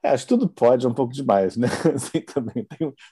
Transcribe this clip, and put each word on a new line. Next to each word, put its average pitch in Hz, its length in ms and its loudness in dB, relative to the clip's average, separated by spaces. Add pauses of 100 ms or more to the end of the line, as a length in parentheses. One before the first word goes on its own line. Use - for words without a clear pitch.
É, - 60 0
acho 139 160 0
que - 40 -20
tudo 240 200 2
pode, 123 360 2
é 123 40 2
um 117 40 -4
pouco 123 200 -2
demais, 101 420 0
né? 120 120 -2
<laughs> - 280 0
Assim, 139 260 -6
também 120 440 -6
tem, 147 280 -8 (180)